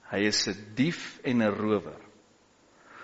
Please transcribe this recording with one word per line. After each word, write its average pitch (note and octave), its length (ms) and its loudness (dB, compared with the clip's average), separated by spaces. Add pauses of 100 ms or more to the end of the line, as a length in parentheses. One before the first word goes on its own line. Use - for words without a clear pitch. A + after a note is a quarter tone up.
(120)
hy G2+ 160 0
is G#2 200 0
'n G#2 280 -8
dief - 480 -2
en A#2+ 180 2
'n G#2 140 4
rower. G#2 440 0 (1040)